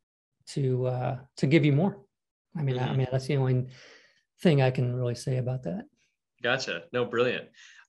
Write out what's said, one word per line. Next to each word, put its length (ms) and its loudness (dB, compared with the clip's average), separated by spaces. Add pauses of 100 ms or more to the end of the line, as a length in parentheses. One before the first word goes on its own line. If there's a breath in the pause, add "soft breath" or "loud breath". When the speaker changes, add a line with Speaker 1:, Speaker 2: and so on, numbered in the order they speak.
(480)
Speaker 1:
to, 380 0
uh, 320 -2 (200)
to 80 2
give 180 4
you 80 4
more. 280 2 (560)
I 60 -4
mean, 160 -2
I, 60 -2
I 40 -2
Speaker 2:
Mm-hmm. 100 -2
Speaker 1:
mean, 120 0
that's 160 -4
the 100 0
only 300 0 (760 loud breath)
thing 200 6
I 80 4
can 240 0
really 200 -2
say 240 -4
about 260 -4
that. 200 -6 (580)
Speaker 2:
Gotcha. 500 -4
No, 120 0
brilliant. 420 0 (420 loud breath)